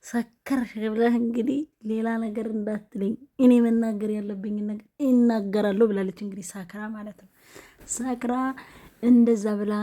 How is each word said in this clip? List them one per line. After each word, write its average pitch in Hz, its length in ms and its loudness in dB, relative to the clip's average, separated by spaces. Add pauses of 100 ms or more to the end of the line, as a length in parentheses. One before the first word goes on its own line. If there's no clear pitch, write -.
ሰከርሽ 233 680 -4 (120)
ብለህ 226 320 2
እንግዲህ 233 420 -2 (260)
ሌላ 220 240 -2 (100)
ነገር 226 320 -6
እንዳትለኝ፣ 214 640 -4 (260)
እኔ 247 220 8
መናገር 226 500 0
ያለብኝን 208 560 -6
ነገር 214 220 -10 (140)
እናገራለሁ» 220 840 2
ብላለች። 196 340 -2
እንግዲህ 196 280 -12
ሰክራ 196 400 -14
ማለት 208 300 -14
ነው። - 120 -20 (640)
ሰክራ 247 420 -4 (680)
እንደዛ 233 440 6 (100)
ብላ 208 260 -2